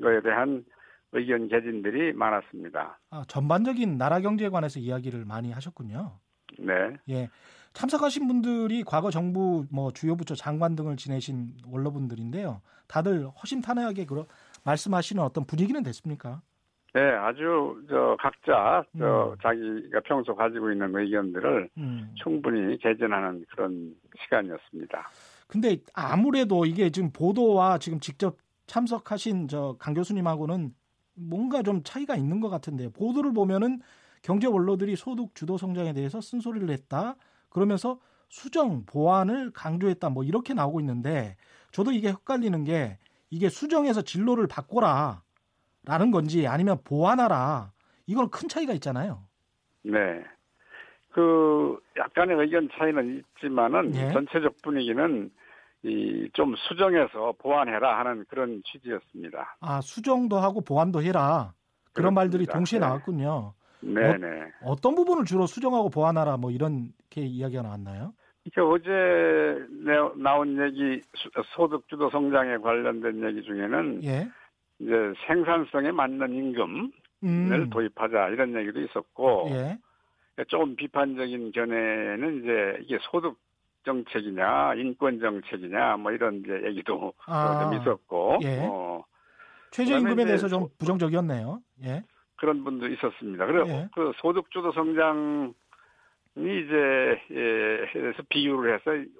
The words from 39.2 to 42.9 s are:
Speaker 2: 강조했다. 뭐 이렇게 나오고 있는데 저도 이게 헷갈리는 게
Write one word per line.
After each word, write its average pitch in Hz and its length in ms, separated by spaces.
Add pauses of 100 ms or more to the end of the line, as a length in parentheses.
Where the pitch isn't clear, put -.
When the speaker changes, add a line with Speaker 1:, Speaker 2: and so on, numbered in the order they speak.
Speaker 2:
강조했다. 175 580
뭐 131 140
이렇게 226 280
나오고 156 280
있는데 123 560 (340)
저도 214 220
이게 214 160
헷갈리는 196 560
게 143 340 (320)